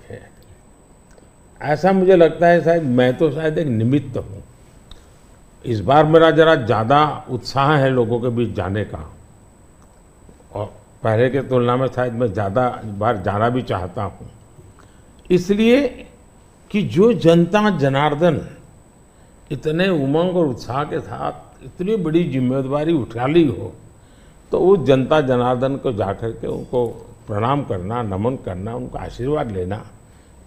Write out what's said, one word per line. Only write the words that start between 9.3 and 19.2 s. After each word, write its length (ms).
और 120
पहले 260
के 120
तुलना 360
में 100
शायद 260
मैं 200
ज़्यादा 520
बार 380
जाना 260
भी 120
चाहता 420
हूँ, 260
इसलिए 720
कि 120
जो 300
जनता 640
जनार्दन 600